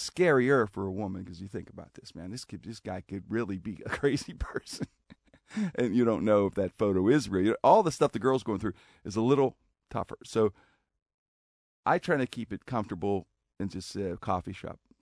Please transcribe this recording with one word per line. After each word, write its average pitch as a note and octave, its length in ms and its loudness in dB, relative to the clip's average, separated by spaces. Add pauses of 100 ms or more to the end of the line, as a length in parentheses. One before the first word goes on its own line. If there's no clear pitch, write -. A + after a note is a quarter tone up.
(100)
scarier C3+ 580 4
for G2 160 -6
a F#2+ 80 -4
woman F#2+ 320 -6
'cause F2 160 -14
you G2 80 -12
think - 220 -10
about - 240 -18
this, - 200 -20
man. E2+ 180 -12
This B2+ 120 -12
could, - 200 -14
this A2 160 -14
guy F#2 200 -8
could F#2+ 300 -10
really G#2+ 260 -2
be G2 300 -10
a - 20 -8
<laughs> - 100 -6
crazy C#3 360 0
person. - 580 -8
<laughs> - 40 -20 (760)
And A2 200 0
you A#2+ 120 4
don't G2 180 0
know G#2 220 4
if F#2 80 -4
that F#2 240 -2
photo G2 300 4
is C3 200 4
real. F#2+ 160 0
You A2 60 4
know, - 120 0
all G3 200 8
the D#3+ 100 0
stuff D3 200 2
the C#3 60 -4
girl's B2+ 240 2
going G#2 160 -2
through G#2+ 140 -2 (320)
is G2 120 -6
a A2+ 40 0
little C3+ 380 4 (320)
tougher. - 340 -6
So A2 300 2 (1300)
I E3 140 2
try E3+ 180 0
to B2+ 100 0
keep A2+ 260 -10
it F#2+ 140 -10
comfortable G2+ 600 -2 (320)
and G2 120 -4
just - 260 -10
a F#2+ 240 -4
coffee F#2 320 -4
shop, - 260 -12 (240)